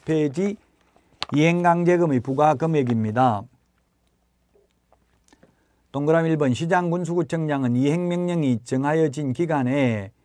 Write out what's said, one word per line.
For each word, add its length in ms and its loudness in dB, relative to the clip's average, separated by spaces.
페이지 520 -2
이행강제금의 880 2
부과 360 2
금액입니다. 880 0
동그라미 380 2
일 60 2
번 160 2
시장군수구청장은 1200 -2
이행명령이 880 0
정하여진 720 0
기간에 760 -2